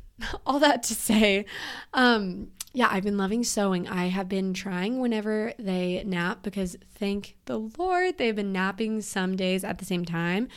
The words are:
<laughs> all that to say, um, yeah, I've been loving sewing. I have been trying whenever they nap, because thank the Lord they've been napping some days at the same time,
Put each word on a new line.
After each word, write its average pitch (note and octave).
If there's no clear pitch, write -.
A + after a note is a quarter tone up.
<laughs> -
all C#4
that C#4+
to A3
say, G#3
um, G#3+
yeah, B3
I've F#3+
been G3+
loving G3+
sewing. G3
I F3+
have F#3
been F#3+
trying F#3+
whenever G#3+
they F#3
nap, F3+
because F#3+
thank G3+
the A#3
Lord F4+
they've A3+
been G3+
napping G3+
some F#3+
days F#3
at F#3
the F#3
same F3+
time, F3